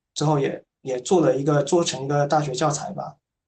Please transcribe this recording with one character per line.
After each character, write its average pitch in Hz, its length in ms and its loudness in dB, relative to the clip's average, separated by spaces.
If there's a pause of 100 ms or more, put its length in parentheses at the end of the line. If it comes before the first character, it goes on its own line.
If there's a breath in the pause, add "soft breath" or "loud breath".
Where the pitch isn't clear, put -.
(140)
之 147 100 -2
后 151 140 2
也， - 260 -4 (180)
也 127 180 -6
做 175 200 2
了 131 160 4
一 143 60 -2
个， 147 220 2
做 170 180 2
成 135 220 -4
一 135 40 -6
个 143 180 2
大 151 140 2
学 143 120 -4
教 147 180 0
材 - 220 -6
吧。 - 240 -12 (320)